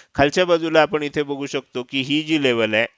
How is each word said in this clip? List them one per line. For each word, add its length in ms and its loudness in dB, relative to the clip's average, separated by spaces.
खालच्या 300 2
बाजूला 360 2
आपण 220 0
इथे 200 -4
बघू 220 -6
शकतो 380 -8
की 180 -6
ही 200 0
जी 220 -2
लेवल 300 2
आहे, 120 2